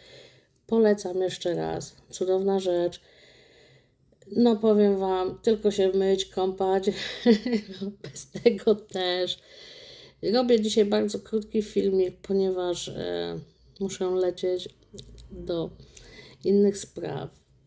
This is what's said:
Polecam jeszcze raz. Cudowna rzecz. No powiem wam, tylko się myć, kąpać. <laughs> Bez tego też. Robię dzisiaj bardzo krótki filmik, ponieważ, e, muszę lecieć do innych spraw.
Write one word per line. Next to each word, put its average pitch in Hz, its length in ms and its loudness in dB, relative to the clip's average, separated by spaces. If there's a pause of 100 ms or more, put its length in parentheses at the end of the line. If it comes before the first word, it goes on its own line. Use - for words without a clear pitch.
(680)
Polecam 208 560 2
jeszcze 180 320 -2
raz. 160 420 -6 (140)
Cudowna 190 500 0
rzecz. 175 400 -2 (1400)
No 233 200 4
powiem 208 400 4
wam, 190 460 -2
tylko 214 280 2
się 190 220 2
myć, 190 320 2
kąpać. 190 680 0 (560)
<laughs> 202 560 -6
Bez - 280 -12
tego 208 440 2
też. 185 640 -4 (920)
Robię 240 280 4
dzisiaj 214 240 2
bardzo 208 340 -2
krótki 214 440 -4
filmik, 190 540 0
ponieważ, 185 720 -2
e, 170 500 -6 (420)
muszę 190 300 -4
lecieć 180 580 -2 (680)
do 170 360 -6 (720)
innych 196 340 4
spraw. - 680 -10 (220)